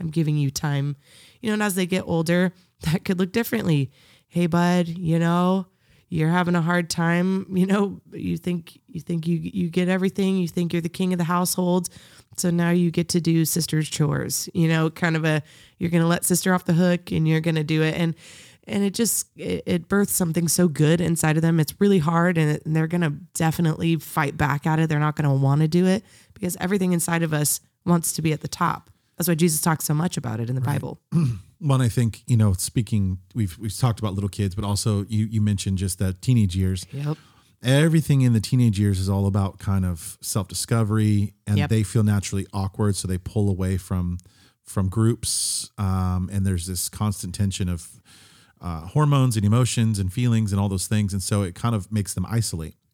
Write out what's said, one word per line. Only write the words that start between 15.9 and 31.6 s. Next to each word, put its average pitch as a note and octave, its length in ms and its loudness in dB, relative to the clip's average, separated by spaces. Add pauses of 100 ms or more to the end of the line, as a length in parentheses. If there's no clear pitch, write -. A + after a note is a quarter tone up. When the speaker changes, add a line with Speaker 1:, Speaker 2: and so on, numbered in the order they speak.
Speaker 1:
gonna E3 180 4
let F3 160 2
sister F#3 280 2
off F3+ 120 0
the F3 100 2
hook F3 380 2
and D#3+ 160 2
you're D#3+ 120 2
gonna D#3+ 240 0
do D#3 180 0
it. D#3 140 0
And, E3 180 0 (560)
and G3+ 140 0
it G3 80 0
just, - 420 -2
it, F3 320 -6
it F3 220 -2
births G3+ 240 2
something E3+ 340 0
so F3 220 4
good D#3 320 2
inside D#3+ 360 0
of D#3+ 60 2
them. E3 160 4
It's D#3 220 0
really G3+ 180 4
hard, E3+ 400 2
and, D3+ 180 2
it, - 100 -12
and D#3 100 0
they're D#3+ 100 0
gonna E3+ 240 0 (240)
definitely E3 640 0
fight D3+ 400 -4
back C#3+ 300 -2
at D#3+ 120 2
it. D#3+ 120 2
They're D3+ 100 0
not D3+ 160 0
gonna C#3+ 180 2
wanna C#3 320 2
do F3 200 2
it F#3 180 0 (300)
because F3+ 260 -6
everything F3+ 320 0
inside E3+ 320 0
of D#3 100 -2
us D3 260 -2 (260)
wants E3+ 260 0
to D#3+ 100 -6
be D#3+ 100 0
at D3+ 100 -4
the D3+ 60 -8
top. - 400 -4 (280)
That's D#3 100 -2
why F3 80 2
Jesus D#3 280 2
talks D#3+ 240 2
so D3+ 80 0
much E3 220 -2
about A#2+ 220 -4
it A#2 100 -4
in B2+ 60 -4
the C3 80 -2
Speaker 2:
Right. C#3+ 180 0
Speaker 1:
Bible. - 200 -10 (120)
Speaker 2:
<clears throat> D3+ 60 2 (420)